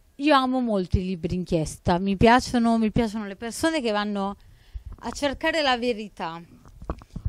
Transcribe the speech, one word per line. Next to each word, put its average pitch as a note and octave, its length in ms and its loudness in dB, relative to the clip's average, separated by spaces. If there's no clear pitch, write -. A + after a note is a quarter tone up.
io C#4+ 200 4
amo C4 260 2
molto G3+ 360 0
i F#3 80 -2
libri F3+ 300 -4
inchiesta, F3 640 0
mi G3 180 0
piacciono, A#3 640 4
mi A3 120 2
piacciono A3 360 -2
le G3 80 -10
persone D#4 460 -2
che A3+ 100 0
vanno G3+ 440 -2
a A#3 100 -8
cercare D4+ 500 -2
la C4 160 2
verità. G3+ 640 -6